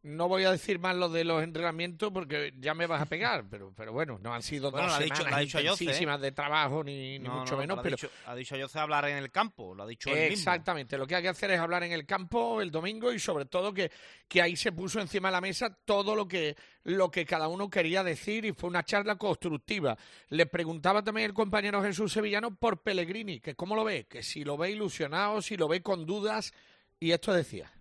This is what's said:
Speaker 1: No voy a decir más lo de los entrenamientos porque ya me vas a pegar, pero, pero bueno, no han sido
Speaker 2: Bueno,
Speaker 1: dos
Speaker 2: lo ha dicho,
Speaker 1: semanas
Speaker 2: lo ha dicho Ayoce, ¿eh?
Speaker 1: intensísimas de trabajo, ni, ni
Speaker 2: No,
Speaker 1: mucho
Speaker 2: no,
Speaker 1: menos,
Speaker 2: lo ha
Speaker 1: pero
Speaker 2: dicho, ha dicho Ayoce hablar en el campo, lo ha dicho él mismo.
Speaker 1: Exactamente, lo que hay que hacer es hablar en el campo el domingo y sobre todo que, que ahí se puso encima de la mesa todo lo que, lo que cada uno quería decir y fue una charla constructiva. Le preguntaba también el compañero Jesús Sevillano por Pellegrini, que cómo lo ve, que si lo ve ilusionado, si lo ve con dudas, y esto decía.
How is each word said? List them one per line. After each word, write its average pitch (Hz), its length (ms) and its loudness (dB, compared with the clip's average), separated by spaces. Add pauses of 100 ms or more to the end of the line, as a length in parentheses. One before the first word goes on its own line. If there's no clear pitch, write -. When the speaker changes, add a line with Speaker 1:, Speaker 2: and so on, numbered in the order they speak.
Speaker 1:
No 156 240 0
voy 190 180 4
a 185 60 8
decir 185 280 2
más 180 160 0
lo 180 140 2
de 165 140 2
los 165 200 4
entrenamientos 170 680 -2
porque 147 460 -4
ya 139 160 0
me 165 140 0
vas 156 160 2
a - 20 2
pegar, 175 420 -2
pero, 98 300 -12
pero 110 160 -10
bueno, 135 260 -2
no 113 140 -6
han 117 80 -6
sido 139 300 -4
Speaker 2:
Bueno, 156 160 0
Speaker 1:
dos 160 100 2
Speaker 2:
lo - 20 2
ha 147 40 2
dicho, 151 140 0
Speaker 1:
semanas 156 140 0
Speaker 2:
lo 139 60 2
ha - 40 4
dicho 143 180 -2
Ayoce, 170 240 2
¿eh? - 20 0
Speaker 1:
intensísimas 147 360 0
de 135 100 0
trabajo, 147 520 0
ni, 139 360 -8
ni 131 80 -8
Speaker 2:
No, 127 140 -4
Speaker 1:
mucho 127 100 -4
Speaker 2:
no, 143 80 -2
Speaker 1:
menos, 160 160 -2
Speaker 2:
lo 196 60 -8
ha - 20 -8
Speaker 1:
pero 147 140 0
Speaker 2:
dicho, 139 120 -8 (160)
ha 123 100 -10
dicho 127 200 -8
Ayoce 135 240 -6
hablar 151 300 2
en 143 80 -2
el 135 120 -6
campo, 123 460 -2
lo 98 80 -12
ha 104 40 -10
dicho 117 220 -8
él 139 60 2
mismo. 156 180 2
Speaker 1:
Exactamente, 170 640 -2
lo 135 80 -2
que 170 120 -2
hay 175 40 0
que 180 80 0
hacer 196 220 -2
es 175 80 4
hablar 170 240 0
en 170 80 -4
el 156 160 -4
campo 220 560 0
el 170 80 -4
domingo 220 420 -2
y 208 60 -4
sobre 151 260 -2
todo 185 300 0
que, 180 160 0 (360)
que 180 140 6
ahí 175 140 4
se 208 160 0
puso 180 280 -4
encima 185 280 -2
de 190 60 2
la 180 80 2
mesa 196 280 -2 (160)
todo 202 300 4
lo 208 120 0
que, 165 280 -2 (300)
lo 185 260 4
que 175 120 0
cada 160 240 0
uno 185 220 -2
quería 180 340 2
decir 208 420 -2
y 202 80 0
fue 175 180 -4
una 175 120 2
charla 202 340 0
constructiva. 165 760 0 (340)
Le 160 180 6
preguntaba 170 560 0
también 214 240 0
el 202 80 -4
compañero 202 480 2
Jesús 190 280 0
Sevillano 214 440 0
por 220 260 2
Pellegrini, 190 580 -2
que 147 140 -8
cómo 196 220 -2
lo 220 80 4
ve, 185 240 -2
que - 160 -12
si - 200 -6
lo 143 140 -2
ve 175 140 0
ilusionado, 202 720 0
si 208 140 -4
lo 160 100 4
ve 175 160 2
con 175 240 -2
dudas, 214 440 -2 (480)
y 165 120 2
esto 170 200 2
decía. 143 500 0